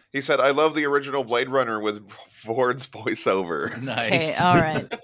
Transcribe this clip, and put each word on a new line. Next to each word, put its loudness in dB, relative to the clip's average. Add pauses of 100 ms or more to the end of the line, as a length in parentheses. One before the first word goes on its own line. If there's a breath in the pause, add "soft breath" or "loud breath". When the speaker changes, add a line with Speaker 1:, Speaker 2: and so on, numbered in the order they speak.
(120)
Speaker 1:
He -4
said, 2
"I 6
love 2
the 0
original 0
Blade 0
Runner 0
with -4
<laughs> -20
Ford's -2
voiceover." -2
Speaker 2:
Nice. -2
Speaker 3:
Okay, 2
all 6
right. -2 (100)